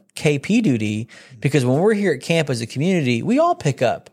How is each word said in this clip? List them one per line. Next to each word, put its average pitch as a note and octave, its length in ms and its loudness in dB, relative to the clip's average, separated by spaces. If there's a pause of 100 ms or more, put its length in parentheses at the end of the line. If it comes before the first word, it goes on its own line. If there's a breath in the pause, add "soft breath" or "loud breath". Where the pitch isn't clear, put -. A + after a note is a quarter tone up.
(160)
K D3 240 0
P G#3 200 0
duty, A2+ 480 0 (320 loud breath)
because C#3 240 2
when B2+ 140 2
we're G#3 160 2
here G3+ 200 0
at B2+ 80 -6
camp D#3+ 280 0
as A#2 120 -4
a A#2 40 -4
community, C3+ 560 0
we G3+ 160 0
all E4+ 160 2
pick C#3+ 300 -2
up G#2 300 -2